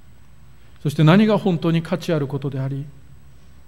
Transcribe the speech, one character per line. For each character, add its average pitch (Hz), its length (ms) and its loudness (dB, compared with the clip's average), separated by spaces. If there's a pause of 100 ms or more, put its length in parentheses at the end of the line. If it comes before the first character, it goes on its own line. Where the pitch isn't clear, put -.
(840)
そ 156 60 -2
し - 60 -6
て 160 80 2
何 196 240 6
が 208 100 2
本 180 220 0
当 165 120 0
に 165 100 0
価 165 160 -6
値 - 160 -4
あ 156 60 0
る 143 80 -4
こ 139 120 -6
と 143 100 -6
で 131 100 -8
あ 135 80 -6
り、 139 180 -8 (840)